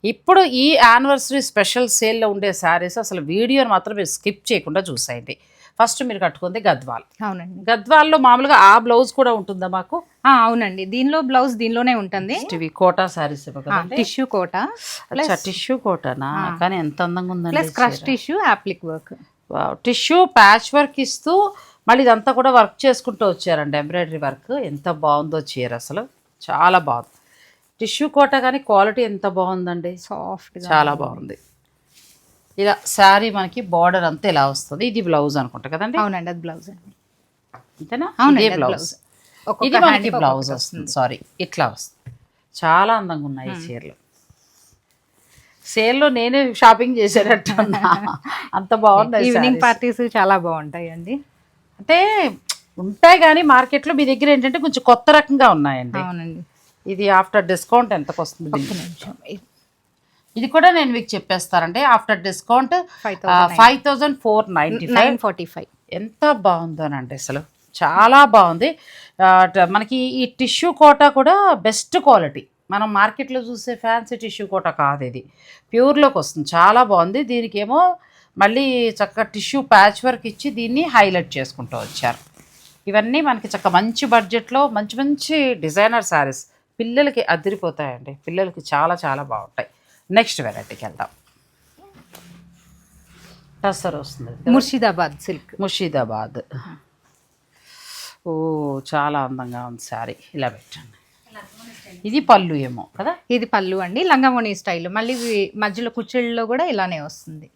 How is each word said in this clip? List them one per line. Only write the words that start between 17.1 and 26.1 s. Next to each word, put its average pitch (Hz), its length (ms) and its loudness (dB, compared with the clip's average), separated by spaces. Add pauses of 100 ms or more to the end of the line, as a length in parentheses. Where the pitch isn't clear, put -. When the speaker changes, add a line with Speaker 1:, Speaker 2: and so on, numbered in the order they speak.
Speaker 1:
ఉందండి 170 240 -6
Speaker 2:
ప్లస్ 160 120 -2
Speaker 1:
ఈ 151 60 -12
Speaker 2:
క్రష్ - 260 -2
Speaker 1:
చీర. - 60 -16
Speaker 2:
టిష్యూ, 277 340 -6
అప్లిక్ 202 460 -4
వర్క్. 156 280 -12 (380)
Speaker 1:
వావ్, - 240 -4 (100)
టిష్యూ 320 400 2
ప్యాచ్ 220 500 6
వర్క్ 285 240 0
ఇస్తూ 359 540 -2 (340)
మళ్ళీ 254 160 6
ఇదంతా 233 280 4
కూడా 247 200 2
వర్క్ 233 340 2
చేసుకుంటూ 233 440 0
వచ్చారండి, 151 480 -4
ఎంబ్రాయిడరీ 160 400 -6
వర్క్. 147 360 -8 (180)
ఎంత 147 180 -8
బాగుందో 151 500 -2
చీర 123 360 -8
అసలు, 147 260 -10 (480)